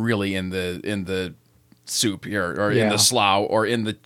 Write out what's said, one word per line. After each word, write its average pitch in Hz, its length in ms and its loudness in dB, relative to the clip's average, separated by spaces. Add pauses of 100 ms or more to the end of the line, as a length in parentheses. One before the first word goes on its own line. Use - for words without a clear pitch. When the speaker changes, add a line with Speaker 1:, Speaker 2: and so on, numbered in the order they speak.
Speaker 1:
really 101 320 0
in 92 160 -2
the, 90 320 -4
in 98 220 -4
the 92 300 -4 (500)
soup - 400 -2
here, 87 340 -2
or 104 120 2
in 104 80 2
Speaker 2:
Yeah. 110 100 4
Speaker 1:
the 104 100 0
slough, 101 520 4
or 110 160 2
in 113 180 0
the 107 100 -4 (120)